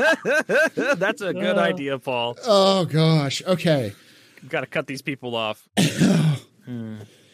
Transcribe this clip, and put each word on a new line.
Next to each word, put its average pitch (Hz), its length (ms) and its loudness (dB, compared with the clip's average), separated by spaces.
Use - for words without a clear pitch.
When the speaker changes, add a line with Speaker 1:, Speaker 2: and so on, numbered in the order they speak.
Speaker 1:
That's 196 460 -2
a 185 120 -4
good 190 240 -2
Speaker 2:
Uh. 175 40 2
Speaker 1:
idea, 143 360 -2
Paul. 120 480 -4
Speaker 3:
Oh, 196 400 4
gosh. 156 580 2
Okay. 160 500 0
Speaker 1:
We've 127 100 -20
gotta 143 160 -4
cut 151 180 -4
these 131 160 -10
people 127 340 -8
off. 110 380 -4
Speaker 3:
<coughs> - 40 -8
Speaker 2:
Hmm. 113 300 -12